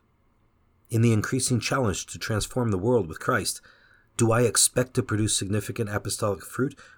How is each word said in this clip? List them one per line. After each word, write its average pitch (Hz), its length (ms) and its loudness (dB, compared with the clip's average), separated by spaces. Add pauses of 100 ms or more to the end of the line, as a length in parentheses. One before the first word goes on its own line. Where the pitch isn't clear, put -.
(880)
In 117 120 2
the 117 100 6
increasing - 480 0
challenge 120 480 -2
to - 120 -14
transform 113 520 -2
the 95 60 0
world 104 300 2
with 78 120 -12
Christ, 113 400 -2 (560)
do 113 160 4
I 117 120 4
expect - 500 2
to 123 100 0
produce 107 320 0
significant 104 540 -4
apostolic 101 540 -2
fruit - 340 -4 (200)